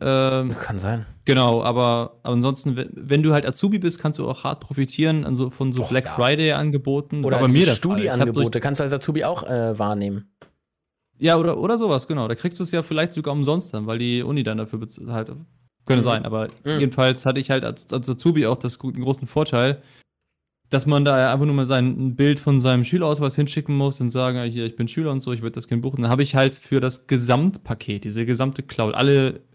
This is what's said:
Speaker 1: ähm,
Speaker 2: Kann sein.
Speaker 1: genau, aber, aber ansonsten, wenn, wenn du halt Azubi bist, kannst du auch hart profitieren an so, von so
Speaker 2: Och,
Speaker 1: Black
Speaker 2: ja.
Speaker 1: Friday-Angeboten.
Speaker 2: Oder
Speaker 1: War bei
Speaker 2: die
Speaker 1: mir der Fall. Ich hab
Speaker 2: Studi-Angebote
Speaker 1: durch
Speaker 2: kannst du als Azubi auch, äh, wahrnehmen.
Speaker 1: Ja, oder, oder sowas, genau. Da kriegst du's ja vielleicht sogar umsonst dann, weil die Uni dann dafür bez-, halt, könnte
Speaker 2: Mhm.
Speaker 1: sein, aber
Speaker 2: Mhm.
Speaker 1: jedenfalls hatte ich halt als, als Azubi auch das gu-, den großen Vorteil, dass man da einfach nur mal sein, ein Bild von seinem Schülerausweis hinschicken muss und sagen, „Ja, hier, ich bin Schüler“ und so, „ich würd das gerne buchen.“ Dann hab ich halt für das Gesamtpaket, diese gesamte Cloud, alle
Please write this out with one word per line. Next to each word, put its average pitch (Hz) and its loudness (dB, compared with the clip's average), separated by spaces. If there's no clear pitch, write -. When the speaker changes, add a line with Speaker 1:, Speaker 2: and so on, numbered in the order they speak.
Speaker 1:
ähm, 131 0
Speaker 2:
Kann 113 -6
sein. 110 -4
Speaker 1:
genau, 123 4
aber, 120 0
aber 120 -2
ansonsten, 131 0
wenn, - -6
wenn 143 0
du 156 4
halt 147 2
Azubi 196 0
bist, 170 -2
kannst 151 -4
du 131 -4
auch - -8
hart - -6
profitieren 151 0
an 131 -2
so, 127 -2
von 131 -4
so 123 -2
Speaker 2:
Och, - -6
Speaker 1:
Black 127 0
Speaker 2:
ja. - -8
Speaker 1:
Friday-Angeboten. 143 0
Speaker 2:
Oder 131 2
Speaker 1:
War 127 0
bei 131 6
Speaker 2:
die 123 6
Speaker 1:
mir 170 6
der - -
Fall. 160 6
Ich - 6
hab 110 2
Speaker 2:
Studi-Angebote 139 0
Speaker 1:
durch 117 -2
Speaker 2:
kannst 143 -2
du 147 -2
als 139 -2
Azubi 147 -2
auch, 175 -4
äh, 113 -2
wahrnehmen. 104 -2
Speaker 1:
Ja, 165 4
oder, 165 0
oder 214 0
sowas, 180 0
genau. 131 -2
Da 117 -4
kriegst 175 -6
du's 175 -6
ja 170 0
vielleicht 160 -2
sogar 147 -4
umsonst 147 0
dann, 107 -6
weil 113 -4
die 120 -2
Uni 139 -2
dann 110 -4
dafür 110 -8
bez-, 110 -14
halt, 113 -6
könnte 127 4
Speaker 2:
Mhm. 120 2
Speaker 1:
sein, 110 0
aber 110 -4
Speaker 2:
Mhm. 151 -2
Speaker 1:
jedenfalls 131 2
hatte 131 0
ich 135 -4
halt 135 0
als, - -8
als 123 -4
Azubi 147 2
auch 127 2
das - -8
gu-, 131 -8
den 127 -6
großen 131 -2
Vorteil, 139 0
dass 139 0
man 143 4
da 131 4
einfach 139 2
nur 147 2
mal 135 2
sein, 127 2
ein 127 -2
Bild 143 4
von 139 4
seinem 123 4
Schülerausweis 147 0
hinschicken 147 -2
muss 139 0
und 120 0
sagen, 127 -2
„Ja, 120 -4
hier, 117 -4
ich 113 -8
bin 117 -2
Schüler“ 156 -4
und 135 -2
so, 127 -6
„ich 113 -4
würd 113 -6
das 120 -12
gerne 117 0
buchen.“ 131 -4
Dann 117 2
hab 127 4
ich 139 0
halt 135 4
für - -2
das 127 -2
Gesamtpaket, 123 0
diese 110 -4
gesamte 131 -2
Cloud, - -2
alle 135 4